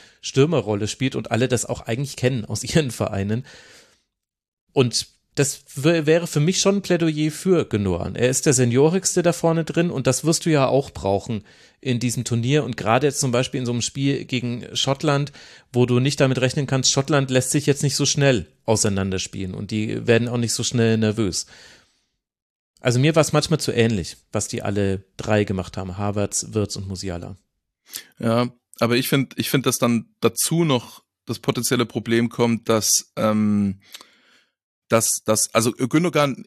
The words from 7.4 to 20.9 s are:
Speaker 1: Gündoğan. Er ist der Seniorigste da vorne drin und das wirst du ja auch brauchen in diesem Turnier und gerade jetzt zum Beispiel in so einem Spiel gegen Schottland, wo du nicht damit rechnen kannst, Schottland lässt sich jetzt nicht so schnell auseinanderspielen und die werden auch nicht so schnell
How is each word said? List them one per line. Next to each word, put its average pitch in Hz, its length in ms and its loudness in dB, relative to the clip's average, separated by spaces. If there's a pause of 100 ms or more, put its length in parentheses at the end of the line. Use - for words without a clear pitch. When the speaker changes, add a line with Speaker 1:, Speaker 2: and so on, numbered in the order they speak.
Speaker 1:
Gündoğan. 92 520 -2
Er 123 140 2
ist - 160 0
der 151 80 6
Seniorigste 139 680 2
da 170 120 2
vorne 165 300 0
drin 170 280 -2
und 127 160 -4
das 127 160 0
wirst 165 220 0
du 170 40 0
ja 139 180 4
auch 131 240 0
brauchen 98 520 -2 (360)
in 123 200 -2
diesem 120 260 -2
Turnier 123 380 0
und 123 140 -6
gerade 120 300 2
jetzt 135 140 -2
zum 131 100 0
Beispiel 127 280 0
in 127 60 -6
so 120 60 -2
einem 120 100 -2
Spiel 139 440 -2
gegen 120 400 -6 (100)
Schottland, 143 560 -2 (400)
wo 123 140 4
du 123 140 4
nicht 135 200 0
damit 131 220 2
rechnen 131 260 0
kannst, 131 240 0
Schottland 139 400 2
lässt 127 200 2
sich 143 140 0
jetzt 139 180 2
nicht 139 120 0
so 143 100 0
schnell 135 420 2 (180)
auseinanderspielen 98 880 -2
und 104 180 -10
die 110 340 -4
werden 117 220 4
auch 120 100 -4
nicht 117 160 -2
so 120 100 -4
schnell 113 340 2